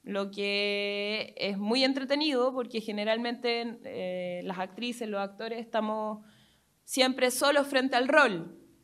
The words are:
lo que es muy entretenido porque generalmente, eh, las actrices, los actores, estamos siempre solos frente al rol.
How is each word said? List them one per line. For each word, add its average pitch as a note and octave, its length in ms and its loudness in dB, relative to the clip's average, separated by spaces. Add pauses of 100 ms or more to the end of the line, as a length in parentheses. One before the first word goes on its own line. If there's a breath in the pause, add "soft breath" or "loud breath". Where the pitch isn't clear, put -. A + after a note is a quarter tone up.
lo G3+ 280 -4
que G3+ 1040 -2
es G3 200 -2
muy A3+ 260 2
entretenido C4+ 720 2
porque B3 280 -4
generalmente, A#3 1000 -2
eh, F3+ 600 -6
las F#3 160 -6
actrices, A#3 480 -6
los G3 140 -4
actores, A3+ 380 -8
estamos G#3+ 680 -4 (580 loud breath)
siempre C4 460 2
solos C#4 380 4
frente C4+ 280 2
al B3+ 120 4
rol. B3+ 500 4 (260)